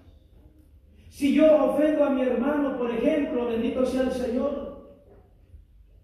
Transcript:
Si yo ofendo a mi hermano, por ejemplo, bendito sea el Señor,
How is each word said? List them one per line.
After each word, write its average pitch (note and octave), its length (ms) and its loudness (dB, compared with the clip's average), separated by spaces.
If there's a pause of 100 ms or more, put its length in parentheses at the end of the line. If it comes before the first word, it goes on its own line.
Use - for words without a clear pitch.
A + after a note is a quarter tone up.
(1080)
Si - 240 -2
yo D4+ 380 6
ofendo D4 340 2
a C4+ 60 0
mi B3+ 100 -2
hermano, B3+ 560 -2
por A#3+ 120 -4
ejemplo, B3+ 580 -2
bendito A#3 380 -2
sea C4 180 -2
el B3+ 80 -2
Señor, A#3+ 580 -4 (1300)